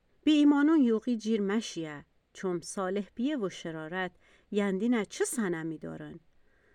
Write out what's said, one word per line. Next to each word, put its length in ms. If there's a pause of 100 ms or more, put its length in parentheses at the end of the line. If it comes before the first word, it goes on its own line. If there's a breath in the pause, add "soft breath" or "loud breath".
(240)
بی 80
ایمانون 480
یوغی 360
جیر 240
مشیه، 640 (280)
چون 280
صالح 540
بیه 220
و 120
شرارت 680 (340 soft breath)
یندی 380
نه 160
چه 200
سنمی 540
دارن. 420 (540)